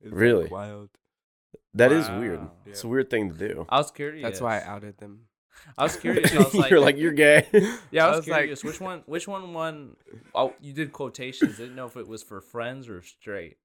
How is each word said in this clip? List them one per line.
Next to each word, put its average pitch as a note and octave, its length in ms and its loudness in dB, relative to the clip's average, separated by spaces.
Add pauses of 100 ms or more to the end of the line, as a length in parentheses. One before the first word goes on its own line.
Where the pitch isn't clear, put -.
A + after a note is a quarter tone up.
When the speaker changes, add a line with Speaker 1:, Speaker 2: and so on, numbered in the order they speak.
Speaker 1:
It's, A2 120 -16
like, A2 80 -4
Speaker 2:
Really? A2+ 280 4
Speaker 1:
wild. G#2 420 -14 (840)
Speaker 2:
That A#2+ 180 6
is D#3+ 160 2
weird. A#2 320 -6
Speaker 3:
Wow. E2+ 120 -16 (140)
Speaker 2:
It's G2+ 180 -16
a - 20 -8
Speaker 1:
Yeah. A2+ 40 -6
Speaker 2:
weird C3 200 -2
thing G#2 220 -2
to D#2 40 -14 (120)
do. E2 200 -10
Speaker 3:
I C3 100 2
was D3 120 -2
curious. D3 320 -14
Speaker 1:
That's G#2 180 -8
why A2+ 200 -4
I - 40 -12
outed G#2 340 -16
them. G#2 280 -20 (500)
Speaker 3:
I - 60 -2
was D#3+ 140 -2
curious. - 380 0
I D3+ 40 2
was - 160 6
Speaker 2:
<laughs> C#3+ 160 2
You're C#3+ 100 8
Speaker 3:
like, C#3+ 140 6
Speaker 2:
like, - 40 -4
"You're D#3 140 -2
gay." D3+ 400 6
<laughs> G#3+ 260 4 (120)
Speaker 3:
Yeah, D#3+ 140 2
I - 20 6
Speaker 1:
I F3 40 4
Speaker 3:
was D#3 100 2
Speaker 1:
was D#3 80 -14
like E3 120 0
Speaker 3:
curious. D3 240 -6
Which D3+ 160 -10
one? F#3 240 -12
Which F3 240 -10
one F#3+ 240 -12
won? D#3+ 440 -12 (380)
Oh, C3 280 0
you C#3+ 100 -16
did C#3+ 200 -8
quotations. B2+ 680 -4
Didn't B2 180 -16
know B2+ 100 -12
if A#2 100 -18
it G#2 120 -14
was A2 140 -14
for G2 180 -16
friends B2 480 -12
or F2+ 140 -16
straight. F#2+ 640 -14